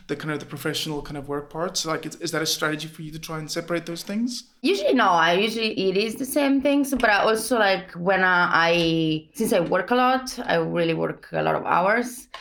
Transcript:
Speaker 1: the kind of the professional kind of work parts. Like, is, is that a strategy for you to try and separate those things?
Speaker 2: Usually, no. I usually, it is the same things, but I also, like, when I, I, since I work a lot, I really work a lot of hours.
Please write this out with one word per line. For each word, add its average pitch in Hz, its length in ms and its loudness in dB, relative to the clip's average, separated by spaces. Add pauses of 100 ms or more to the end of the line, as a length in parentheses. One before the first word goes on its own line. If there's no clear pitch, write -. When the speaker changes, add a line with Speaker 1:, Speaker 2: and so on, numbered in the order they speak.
Speaker 1:
the 147 100 -4
kind 156 160 -6
of 143 60 -4
the - 60 -14
professional 151 560 -6
kind 190 140 -10
of 139 140 -10
work 147 200 -6
parts. 180 360 -4
Like, 156 200 -4
is, 151 100 -12
is 165 160 -8
that 156 100 -2
a 160 40 -2
strategy 156 420 -2
for 160 160 -14
you 151 80 -12
to 160 80 -12
try 160 180 -10
and 151 120 -8
separate 170 360 -4
those 170 180 -8
things? 226 420 -4 (180)
Speaker 2:
Usually, 403 320 2
no. 226 120 4
I 170 260 4
usually, 214 460 0 (100)
it 185 60 2
is 220 200 0
the 269 100 -6
same 277 360 2
things, 277 320 2
but 240 160 4
I 202 100 4
also, 220 380 2
like, 190 340 2
when 180 320 0
I, 180 280 4
I, 165 840 2
since 220 200 -2
I 185 80 4
work 185 300 0
a 247 40 4
lot, 254 500 2
I - 100 0
really 165 400 0
work 160 360 -4
a 160 120 -2
lot 156 120 0
of - 80 -2
hours. 208 640 0 (140)